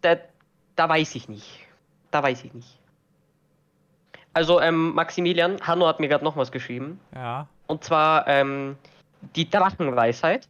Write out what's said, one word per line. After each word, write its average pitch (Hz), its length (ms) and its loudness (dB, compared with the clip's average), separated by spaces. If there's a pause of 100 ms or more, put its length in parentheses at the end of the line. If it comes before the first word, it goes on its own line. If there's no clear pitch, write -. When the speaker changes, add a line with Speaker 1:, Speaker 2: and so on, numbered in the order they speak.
Speaker 1:
da, 170 140 4 (600)
da 165 120 2
weiß 160 260 0
ich - 140 -14
nicht. 107 180 -18 (640)
Da 147 120 0
weiß 127 220 -2
ich - 100 -20
nicht. - 240 -20 (1500)
Also, 165 280 4
ähm, 165 340 2
Maximilian, 175 680 0
Hanno 170 240 0
hat 160 140 0
mir 151 80 -2
grad 143 140 0
noch 151 140 -4
was 131 160 -2
geschrieben. 131 480 -10 (140)
Speaker 2:
Ja. 127 340 -10 (180)
Speaker 1:
Und 156 180 -8
zwar, 156 440 2
ähm, 139 480 0 (600)
die 165 120 -2
Drachenweisheit. 160 1000 0